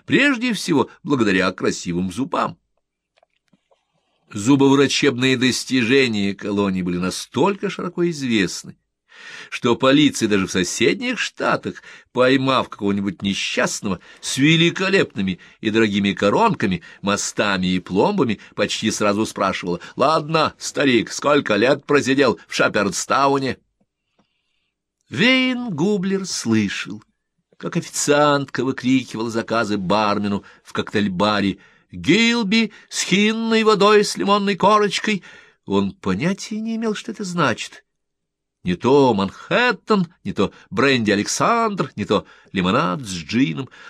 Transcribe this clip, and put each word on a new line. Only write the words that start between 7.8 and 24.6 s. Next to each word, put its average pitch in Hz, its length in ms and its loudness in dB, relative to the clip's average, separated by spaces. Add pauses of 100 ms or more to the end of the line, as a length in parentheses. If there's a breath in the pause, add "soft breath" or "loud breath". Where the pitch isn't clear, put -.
известны, 117 680 -2 (720 loud breath)
что 120 260 0
полиция 131 540 2
даже 98 160 2
в 87 60 -8
соседних 190 640 -2
штатах, - 640 -6 (300 loud breath)
поймав 131 580 2
какого-нибудь 101 540 -4
несчастного 101 760 -2 (220 loud breath)
с - 160 -8
великолепными 165 1000 0 (200 loud breath)
и 107 120 -2
дорогими 104 420 2
коронками, 110 720 0 (180 loud breath)
мостами 98 640 -2
и 90 120 0
пломбами, 127 600 0 (140 loud breath)
почти 104 380 -2
сразу 104 340 0
спрашивала: 95 540 -4 (160 loud breath)
"Ладно, 156 640 0
старик, 127 520 0
сколько 139 440 0
лет 127 300 2
просидел 135 640 2
в - 60 -16
Шапердстауне?" 120 1040 0 (1500)